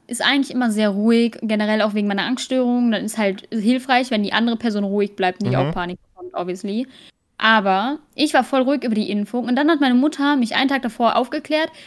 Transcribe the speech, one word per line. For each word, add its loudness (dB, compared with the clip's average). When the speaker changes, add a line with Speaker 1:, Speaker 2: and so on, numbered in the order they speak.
Speaker 1:
ist -6
eigentlich 0
immer 0
sehr 0
ruhig, 2
generell 0
auch 0
wegen 0
meiner -2
Angststörung. 0
Dann -2
ist -6
halt -2
hilfreich, 0
wenn 0
die -4
andere 0
Person -2
ruhig -2
bleibt -2
und 0
die 0
Speaker 2:
Mhm. 2
Speaker 1:
auch -2
Panik -6
bekommt, -18
obviously. -6
Aber 2
ich 0
war 4
voll 2
ruhig 0
über -2
die -2
Impfung -4
und 0
dann 2
hat 2
meine 4
Mutter 2
mich 0
einen 2
Tag -2
davor 0
aufgeklärt, -2